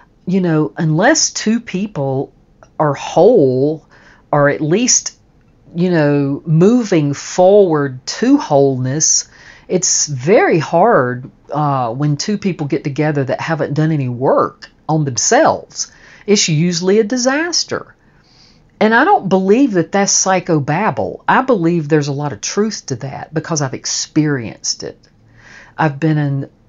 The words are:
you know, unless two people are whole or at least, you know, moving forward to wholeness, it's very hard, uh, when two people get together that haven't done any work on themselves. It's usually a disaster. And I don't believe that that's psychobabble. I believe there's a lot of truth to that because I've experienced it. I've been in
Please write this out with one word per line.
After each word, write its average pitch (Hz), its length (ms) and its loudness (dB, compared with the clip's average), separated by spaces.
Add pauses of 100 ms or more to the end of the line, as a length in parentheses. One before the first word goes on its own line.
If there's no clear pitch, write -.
(260)
you 185 160 0
know, 156 360 0
unless 180 540 0
two 226 280 -2
people 143 760 -6 (460)
are 151 140 2
whole 156 960 2 (440)
or 143 180 4
at 139 120 -2
least, 190 560 -2 (580)
you 175 140 0
know, 143 560 0
moving 170 680 2
forward 165 920 2
to 269 320 2
wholeness, 139 920 0 (380)
it's - 400 -2
very 180 520 2
hard, 135 720 0 (220)
uh, 135 420 -2
when 147 240 -2
two 208 200 -4
people 180 300 -4
get 147 160 -4
together 147 400 -2
that 127 180 -4
haven't 147 320 -4
done 156 180 0
any 135 180 -2
work 127 600 -2 (180)
on 156 180 0
themselves. - 840 -2 (340)
It's 208 240 2
usually 175 500 0
a 226 40 4
disaster. 262 920 -4 (840)
And 214 140 2
I 254 120 4
don't 381 220 2
believe 196 460 2
that 170 180 0
that's 196 220 0 (120)
psychobabble. 160 1000 -2
I 214 140 2
believe 175 480 0
there's 147 200 2
a 143 40 -4
lot 143 180 -6
of 104 100 -12
truth - 460 -4
to 139 100 -6
that - 360 -12
because 156 280 -4
I've 127 120 -4
experienced - 1080 -4
it. - 160 -12 (760)
I've 143 220 -2
been 156 180 0
in 139 320 -4 (200)